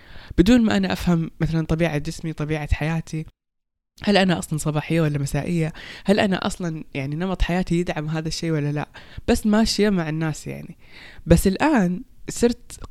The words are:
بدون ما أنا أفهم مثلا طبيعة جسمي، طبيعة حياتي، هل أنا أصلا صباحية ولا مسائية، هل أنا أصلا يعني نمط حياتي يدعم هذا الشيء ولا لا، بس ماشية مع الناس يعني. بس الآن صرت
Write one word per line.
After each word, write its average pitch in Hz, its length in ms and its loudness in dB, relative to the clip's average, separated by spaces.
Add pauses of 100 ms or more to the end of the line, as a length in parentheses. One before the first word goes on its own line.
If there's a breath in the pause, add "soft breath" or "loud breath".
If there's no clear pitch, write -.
(380 loud breath)
بدون 233 240 8
ما 208 160 4
أنا 190 160 0
أفهم 170 380 0 (100)
مثلا 160 240 0
طبيعة 160 320 0
جسمي، 160 360 -6
طبيعة 151 400 -2
حياتي، 160 520 -4 (800)
هل 202 140 4
أنا 185 220 4
أصلا 156 200 -4
صباحية 156 420 -2
ولا 147 180 0
مسائية، 156 540 -2 (320 loud breath)
هل 202 140 4
أنا 190 280 0
أصلا 165 360 -6 (100)
يعني 139 220 -6
نمط 180 260 -2
حياتي 175 340 0
يدعم 165 340 -2
هذا 160 180 -4
الشيء 160 240 -4
ولا 147 200 -2
لا، 147 180 -6 (380 loud breath)
بس 240 180 2
ماشية 214 440 4
مع 170 200 0
الناس 156 380 -4
يعني. 139 300 -12 (480 loud breath)
بس 175 220 6
الآن 190 540 2 (280)
صرت - 500 -2 (120)